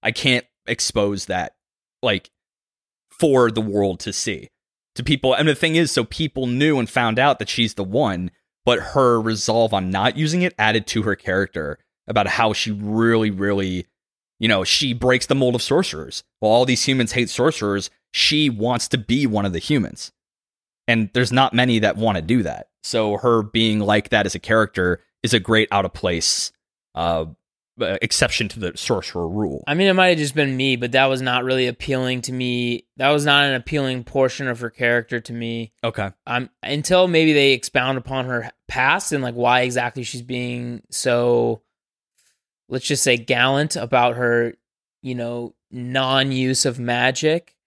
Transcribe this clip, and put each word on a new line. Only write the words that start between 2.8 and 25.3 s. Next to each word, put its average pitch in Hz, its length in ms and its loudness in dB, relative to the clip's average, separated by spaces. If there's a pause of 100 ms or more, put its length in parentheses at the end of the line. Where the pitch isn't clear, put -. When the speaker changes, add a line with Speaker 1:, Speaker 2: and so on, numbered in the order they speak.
Speaker 1:
for 131 400 4
the 110 80 -2
world 101 420 0
to 101 120 -8
see, - 380 -6 (440)
to 123 80 -8
people." 131 300 2
And 156 160 2
the 147 60 2
thing 160 200 0
is, 160 160 2
so 117 140 0
people 135 420 -4
knew 135 320 2
and 113 100 -2
found 117 300 0
out 135 200 4
that - 100 -6
she's 113 240 0
the 101 100 -6
one, 95 480 -2 (320)
but 120 160 2
her 123 400 2
resolve 110 540 0
on 95 160 0
not 98 260 0
using 156 280 0
it 180 140 -2
added 107 300 2
to 110 160 -2
her 101 120 0
character 92 640 -4 (300)
about 107 200 0
how 110 260 0
she 110 180 -4
really, 110 600 2
really, 95 540 -2 (540)
you 110 80 0
know, 98 160 4
she 131 300 0
breaks 123 320 2
the 139 100 0
mold 127 200 2
of 117 60 -2
sorcerers. 135 600 -4 (160)
While 107 140 2
all 120 100 6
these 127 220 0
humans 131 260 0
hate 123 180 0
sorcerers, 104 600 -2 (240)
she 151 360 2
wants 117 380 -2
to 135 100 0
be 127 300 0
one 104 180 0
of 95 60 -2
the 85 80 -4
humans. - 540 -4 (760)
And 113 240 2
there's 123 200 2
not 131 200 2
many 123 260 2
that 104 180 0
wanna 104 240 0
do 107 220 2
that. - 260 -8 (120)
So 107 360 -2
her 117 260 4
being 107 380 0
like 104 260 2
that 104 180 2
as 95 100 -4
a 85 40 -8
character 98 640 0 (200)
is 110 120 0